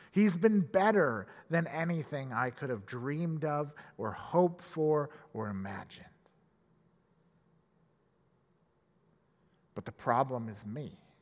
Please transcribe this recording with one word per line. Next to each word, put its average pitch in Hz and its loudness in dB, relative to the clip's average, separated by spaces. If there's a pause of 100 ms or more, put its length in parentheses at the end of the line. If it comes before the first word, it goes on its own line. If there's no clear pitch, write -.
(100)
He's 196 4
been 208 4
better 175 4 (220)
than 165 0
anything 151 -4
I 123 0
could 135 -8
have 107 -4
dreamed 151 -4
of 147 -4 (240)
or 107 -4
hoped 175 2
for 151 0 (240)
or 110 -4
imagined. 95 -8 (3750)
But - -8
the 104 -12
problem 123 0
is 104 -12
me. 113 -10 (240)